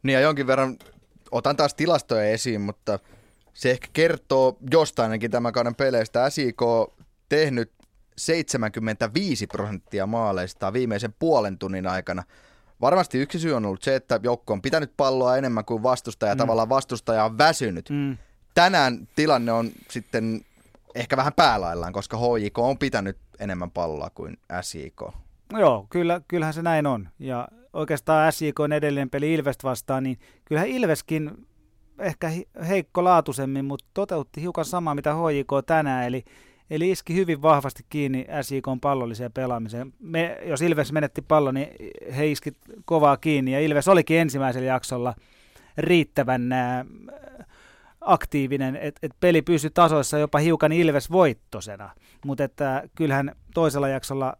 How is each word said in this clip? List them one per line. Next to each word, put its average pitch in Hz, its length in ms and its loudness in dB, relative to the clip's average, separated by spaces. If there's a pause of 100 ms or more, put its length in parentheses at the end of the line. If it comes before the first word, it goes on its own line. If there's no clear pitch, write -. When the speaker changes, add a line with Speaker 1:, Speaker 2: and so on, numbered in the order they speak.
Speaker 1:
Niin 135 100 2
ja 131 60 4
jonkin 143 280 2
verran 131 300 2 (540)
otan 135 260 0
taas 147 160 2
tilastoja 151 500 2
esiin, 110 380 0
mutta 101 380 -4 (540)
se - 180 0
ehkä - 220 -4
kertoo 139 640 2 (140)
jostain 139 400 2
ainakin 110 200 -4
tämän 120 220 -2
kauden 120 220 0
peleistä. 123 540 0
S - 80 -6
J 131 120 0
K 117 440 0 (360)
tehnyt 139 420 2 (460)
seitsemänkymmentäviisi 117 1300 -2
prosenttia 98 600 -6
maaleista 101 680 -2
viimeisen 113 460 -2
puolen 120 380 2
tunnin 95 300 -6
aikana. 92 360 -6 (580)
Varmasti 156 360 2
yksi 139 220 -4
syy 160 140 -2
on 113 120 -2
ollut 95 180 -6
se, 135 120 2
että 123 280 -2
joukko 120 300 -2
on 95 80 -2
pitänyt 143 360 -2
palloa 131 400 2
enemmän 120 280 -2
kuin 113 180 -4
vastustaja, 117 520 0
Speaker 2:
Mm. - 20 -4
Speaker 1:
tavallaan 113 320 2
vastustaja 117 560 0
on 110 120 -4
väsynyt. 123 520 2
Speaker 2:
Mm. 143 280 -4 (360)
Speaker 1:
Tänään 170 640 4
tilanne 131 360 2
on 117 200 0 (180)
sitten 113 520 -4 (540)
ehkä 120 220 -2
vähän 135 160 0
päälaillaan, 90 600 2
koska 101 240 -8
H 117 40 -4 (180)
J 104 140 -4
K - 60 -4
on 127 180 0
pitänyt 107 400 -4 (220)
enemmän 90 320 -8
palloa 80 380 -6
kuin 82 280 -14 (240)
S - 140 -12
J 71 200 -12
K. - 60 -18 (500)
Speaker 2:
No 220 80 -4
joo, 117 300 4
kyllä, 175 380 0
kyllähän 160 260 -2
se 165 80 -8
näin 160 260 0
on. 104 220 -4 (100)
Ja 127 280 -8 (260)
oikeastaan 156 580 2
S - 100 -8
J 151 80 -2
K:n 147 240 -2
edellinen 143 360 -2
peli 147 240 -2
Ilvestä 143 340 -2
vastaan, 131 360 -4
niin 131 160 -6 (260)
kyllähän 170 240 -2
Ilveskin 156 640 -2 (680)
ehkä 165 300 -4
hi-, 170 180 -8 (200)
heikkolaatuisemmin, 151 1000 2
mut 139 280 -8
toteutti 170 480 -6
hiukan 165 240 -4
samaa, 170 300 -2
mitä 147 200 0
H - 20 -4
J 156 240 0
K 135 240 -2
tänään. 139 420 0
Eli, 123 160 -6 (460)
eli 165 220 0
iski 170 240 -4
hyvin 170 260 0
vahvasti 143 480 4
kiinni 131 360 -2 (160)
S 127 100 -8
J 139 60 -2
K:n 131 220 -4
pallolliseen 120 520 -2
pelaamiseen. 120 680 -6
Me, 165 460 -4
jos 147 160 -2
Ilves 151 300 2
menetti 151 300 -2
pallon, 143 320 2
niin 135 160 -6 (480)
he 151 100 0
iski 143 240 -4 (340)
kovaa 147 320 6
kiinni. 139 340 0
Ja 139 80 0
Ilves 151 280 2
olikin 165 320 6
ensimmäisellä 131 480 0
jaksolla 123 480 -2 (600)
riittävän, 139 760 2
ää, 127 340 -2 (1160)
aktiivinen, 139 720 0
et, - 260 -10
et 151 180 -8
peli 170 220 6
pysyi 156 280 0
tasoissa 156 480 4
jopa 151 220 2
hiukan 156 320 2
Ilves 160 400 2
voittosena. 107 800 0 (360)
Mut 139 140 -6
että 139 440 -2 (120)
kyllähän 139 360 0 (220)
toisella 143 340 0
jaksolla 135 520 -4